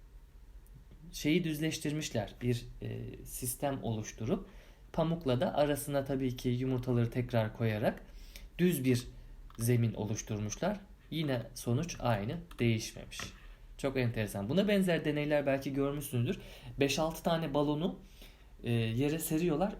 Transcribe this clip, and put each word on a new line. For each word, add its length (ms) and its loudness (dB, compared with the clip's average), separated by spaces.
Şeyi 320 2
düzleştirmişler, 1000 -2
bir, 240 0
e, 180 -6
sistem 580 -4
oluşturup 640 -4
pamukla 480 2
da 140 0
arasına 500 2
tabii 300 0
ki 140 -2
yumurtaları 600 2
tekrar 480 0
koyarak 440 0
düz 240 4
bir 240 4
zemin 360 4
oluşturmuşlar. 840 -2
Yine 300 0
sonuç 440 -2
aynı, 380 0
değişmemiş. 600 0
Çok 200 -2
enteresan. 520 0
Buna 180 4
benzer 380 4
deneyler 400 2
belki 280 2
görmüşsünüzdür. 640 0
Beş 200 4
altı 240 0
tane 300 2
balonu, 460 2
e, 80 0
yere 480 2
seriyorlar. 600 2